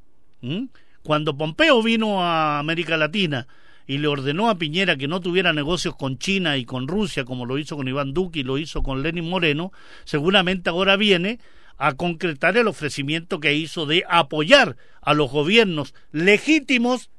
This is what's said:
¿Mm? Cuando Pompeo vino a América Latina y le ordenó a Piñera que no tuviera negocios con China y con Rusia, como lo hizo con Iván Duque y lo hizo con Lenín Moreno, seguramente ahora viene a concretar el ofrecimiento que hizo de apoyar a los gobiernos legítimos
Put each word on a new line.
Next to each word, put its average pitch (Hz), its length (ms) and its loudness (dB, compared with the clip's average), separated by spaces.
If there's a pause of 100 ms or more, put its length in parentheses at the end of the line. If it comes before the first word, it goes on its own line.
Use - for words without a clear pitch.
(420)
¿Mm? 170 240 -6 (380)
Cuando 151 340 -2
Pompeo 226 440 4
vino 220 400 2
a 160 380 2
América 160 380 -2
Latina 156 500 0 (400)
y 139 120 -4
le 147 100 0
ordenó 143 400 0
a 208 80 0
Piñera 170 400 0
que 135 100 -4
no 180 140 -2
tuviera 175 320 0
negocios 151 420 -2
con 135 220 -4
China 180 400 0
y 127 80 -4
con 127 240 -6
Rusia, 170 340 -2
como 123 220 -8
lo 127 120 -4
hizo 147 200 -8
con 135 100 -6
Iván 135 260 -4
Duque 160 280 -2
y - 20 -4
lo 131 140 -2
hizo 151 260 -4
con 135 200 -2
Lenín 165 260 -4
Moreno, 180 420 0 (320)
seguramente 180 640 0
ahora 190 280 2
viene 202 420 2 (400)
a 147 140 2
concretar 170 640 -2
el 233 100 4
ofrecimiento 151 720 -4
que 147 140 2
hizo 156 320 -4
de 160 240 2
apoyar 170 680 4 (260)
a 147 100 2
los 151 160 2
gobiernos 156 640 2 (180)
legítimos 240 1080 2